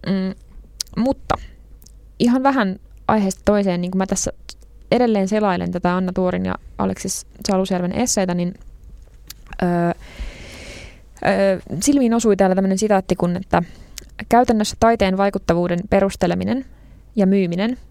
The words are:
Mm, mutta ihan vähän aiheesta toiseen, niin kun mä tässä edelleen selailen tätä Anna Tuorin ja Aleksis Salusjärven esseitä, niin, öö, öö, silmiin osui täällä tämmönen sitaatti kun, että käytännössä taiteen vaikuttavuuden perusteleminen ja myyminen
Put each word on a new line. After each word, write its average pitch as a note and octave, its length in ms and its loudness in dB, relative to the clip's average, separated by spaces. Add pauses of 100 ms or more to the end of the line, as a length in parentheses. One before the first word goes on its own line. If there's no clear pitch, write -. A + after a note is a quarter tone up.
Mm, F#3+ 280 -2 (600)
mutta C4+ 380 -2 (840)
ihan B3 240 2
vähän B3 340 2 (320)
aiheesta G3 360 0
toiseen, G3 360 2
niin F3+ 100 -4
kun F#3+ 80 -2
mä F#3+ 80 0
tässä - 260 -4 (600)
edelleen A3 360 2
selailen F#3 440 0
tätä F3+ 240 0
Anna F#3 160 -2
Tuorin F#3 320 0
ja F#3 100 -2 (240)
Aleksis F#3+ 480 -4 (220)
Salusjärven F#3 440 0
esseitä, F#3+ 420 0
niin, F3 200 -2 (1080)
öö, F3 300 2 (1300)
öö, G3 320 2 (240)
silmiin C4 320 2
osui A3+ 220 2
täällä F#3+ 180 4
tämmönen G3 240 2
sitaatti G3 380 0
kun, F3 200 0
että F3 260 0 (680)
käytännössä A#3 520 4
taiteen G#3 360 4
vaikuttavuuden F3 640 0 (120)
perusteleminen G3 720 0 (520)
ja F#3+ 100 4
myyminen G3 520 0 (120)